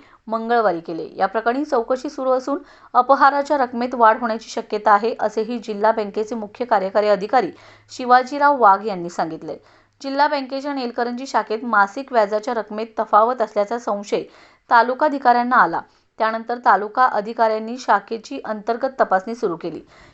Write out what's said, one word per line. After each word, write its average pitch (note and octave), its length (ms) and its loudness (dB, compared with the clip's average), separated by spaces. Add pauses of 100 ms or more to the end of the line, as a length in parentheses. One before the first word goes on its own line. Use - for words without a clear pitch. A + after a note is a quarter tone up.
(260)
मंगळवारी A3 540 0
केली. E3 360 -10
या F#3 100 0
प्रकरणी A#3+ 380 -2
चौकशी B3+ 460 -2
सुरू C4 200 -4
असून, B3+ 280 -2 (360)
अपहाराच्या C#4 640 4
रकमेत B3 360 -2
वाढ A3+ 260 4
होण्याची A3+ 300 -6
शक्यता G#3+ 420 0
आहे, G#3 280 2
असेही A3 380 -4
जिल्हा G#3+ 340 0
बँकेचे G#3+ 420 -6
मुख्य A3 300 -10
कार्यकारी G#3 440 0
अधिकारी G#3 420 0 (420)
शिवाजीराव C4 680 2
वाघ G3+ 260 6
यांनी F3 240 -6
सांगितले. D#3+ 460 -8 (440)
जिल्हा C#4 280 0
बँकेच्या C#4 460 -6
नेलकरंजी B3 520 -6
शाखेत A3 380 -4
मासिक A3+ 480 0
व्याजाच्या G#3+ 420 0
रकमेत G#3+ 320 -6 (120)
तफावत A3+ 440 2
असल्याचा G#3+ 360 -2
संशय G#3 440 -4 (480)
तालुकाधिकाऱ्यांना B3 840 2
आला. E3+ 240 4 (380)
त्यानंतर A3+ 460 -4
तालुका G#3 400 4
अधिकाऱ्यांनी A3 760 -2
शाखेची A3+ 680 -2
अंतर्गत A3+ 460 -4 (100)
तपासणी G3 340 0
सुरू F#3+ 220 -4
केली. E3 240 -10 (340)